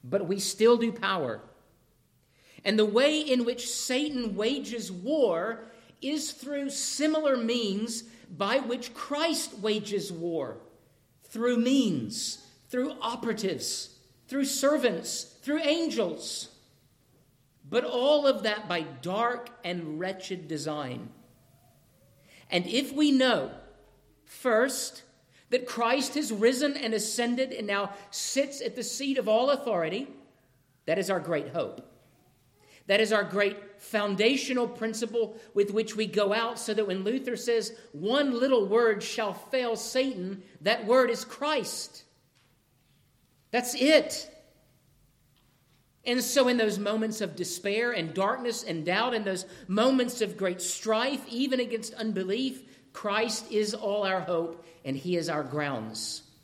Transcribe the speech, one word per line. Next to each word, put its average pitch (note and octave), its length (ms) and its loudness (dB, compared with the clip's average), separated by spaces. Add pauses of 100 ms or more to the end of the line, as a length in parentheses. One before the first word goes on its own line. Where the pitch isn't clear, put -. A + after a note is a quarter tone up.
But E3+ 240 0
we G3 120 0
still A#3 380 6
do A3+ 140 0
power. E3+ 500 -2 (1200)
And G#3 140 2
the G#3+ 80 6
way C4+ 340 4
in B3+ 240 2
which A#3 280 -2
Satan B3+ 640 -2
wages G#3+ 560 -2
war A3 760 0 (340)
is C#4+ 320 -4
through C#4 380 -6
similar D4+ 680 0
means A3+ 680 -2 (260)
by G3 300 0
which A#3+ 340 -4
Christ D4+ 640 -2
wages G#3 540 -2
war, D#3+ 460 -4 (680)
through A#3 340 0
means, A3 880 2 (240)
through C4 320 -2
operatives, A3 960 -4 (300)
through C4+ 180 0
servants, C4+ 760 0 (180)
through D4+ 200 0
angels. C#4+ 880 -2 (1160)
But A#3+ 160 0
all C#4 440 4
of A3 160 4
that G#3 260 -2
by F3 120 0
dark G3 680 -4 (140)
and E3 360 -6
wretched F#3 480 -6
design. C#3 600 -6 (1400)
And F3+ 160 0
if B3+ 260 0
we D4 180 6
know, B3+ 380 4 (720)
first, - 800 0 (480)
that B3 160 0
Christ A#3+ 480 0
has C#4+ 180 -2
risen B3+ 460 2
and A3 160 -2
ascended A#3+ 600 0
and A3 120 -6
now G3+ 280 -2 (180)
sits - 500 -2
at - 140 -6
the B3 80 -6
seat C4+ 340 -2
of G#3 100 0
all A#3 220 4
authority, A3+ 580 0 (800)
that E3+ 140 2
is F#3+ 100 -2
our F#3 100 2
great D3+ 300 -2
hope. C3 380 -6 (1000)
That G3 120 6
is G#3+ 140 4
our G#3 100 4
great G3+ 340 0 (200)
foundational A3+ 880 0
principle A3 720 -4 (160)
with G3+ 180 2
which A3 240 0
we G#3+ 120 0
go G3+ 260 2
out, A#3 260 0
so A3 140 -4
that G#3+ 140 2
when F#3+ 160 -2
Luther A#3+ 340 -2
says, A3+ 360 0 (200)
"One A#3+ 440 0
little B3 280 4
word G#3+ 360 4
shall G#3 320 -4
fail A#3+ 420 -2
Satan," G#3+ 680 -2 (180)
that G#3+ 240 0
word B3 240 6
is A#3 140 -2
Christ. - 800 -4 (1500)
That's A#3+ 240 0
it. C#4+ 540 4 (1700)
And B3 200 0
so B3+ 240 4
in B3 100 4
those G#3 220 2
moments G#3+ 420 -2
of F3 140 -4
despair G3+ 560 -2
and E3 240 -4
darkness A#3 480 -2
and E3 200 -4
doubt, G#3+ 300 0
in G#3+ 100 -2
those F#3+ 220 -4 (220)
moments B3 520 2
of F#3+ 160 -2
great F3+ 240 -2
strife, A#3 720 -2
even B3+ 300 0
against A3+ 340 -4
unbelief, A3 680 -2 (300)
Christ A3 580 -2
is G#3+ 240 2
all G#3 280 -2
our F#3+ 180 0
hope E3 440 -2 (180)
and C#3 140 -4
he F3+ 180 -2
is E3 140 0
our D3+ 140 -2
grounds. B2+ 800 -6 (200)